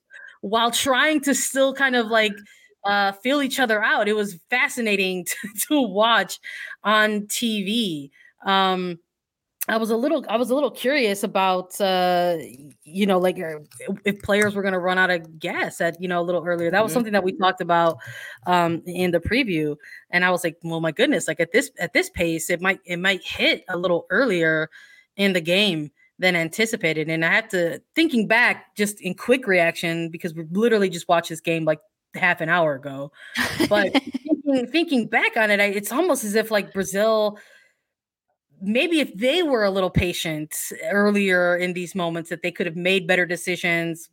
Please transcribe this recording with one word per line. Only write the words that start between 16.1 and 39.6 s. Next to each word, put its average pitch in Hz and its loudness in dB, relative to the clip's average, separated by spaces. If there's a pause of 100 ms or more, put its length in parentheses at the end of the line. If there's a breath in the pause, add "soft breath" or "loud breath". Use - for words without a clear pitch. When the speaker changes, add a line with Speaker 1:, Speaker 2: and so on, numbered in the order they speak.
Speaker 1:
a 175 0
little 175 -2
earlier. 170 0
That 196 4
was 214 -2
Speaker 2:
Mm-hmm. - -4
Speaker 1:
something 220 -2
that 190 2
we 190 0
talked 185 0
about, 170 2 (480 loud breath)
um, 170 2
in 180 0
the 170 4
preview, 165 0 (340 loud breath)
and 180 2
I 185 4
was 175 0
like, 160 -4
"Well, 165 -4
my 165 0
goodness, 214 0
like, 156 -2
at 165 -2
this, 277 2 (100)
at 175 -4
this 370 0
pace, 165 -2
it 175 0
might, 190 0
it 175 -6
might 190 0
hit 269 -2
a 185 -4
little 175 0
earlier 170 2 (460 loud breath)
in 196 2
the 180 0
game 170 0 (260 soft breath)
than 180 2
anticipated." 165 -2
And 160 -2
I 170 2
had 220 0
to, 170 -2 (140)
thinking 254 2
back 220 2
just 208 -2
in 180 -6
quick 254 0
reaction, 170 0
because 165 -8
we 165 -10
literally 208 2
just 170 -10
watched 170 2
this 165 -10
game, 165 -2
like, 156 0 (360)
half 180 0
an 156 -2
hour 165 2
ago. 139 -10 (580 loud breath)
But 202 2
Speaker 2:
<laughs> - -
Speaker 1:
thinking, 269 -2
thinking 302 0
back 320 0
on 214 2
it, 202 4
I, 202 4
it's 202 -4
almost 294 0
as 208 -4
if, 220 0
like, 202 -2
Brazil, 208 0 (1300 loud breath)
maybe 294 0
if 269 -2
they 262 2
were 262 2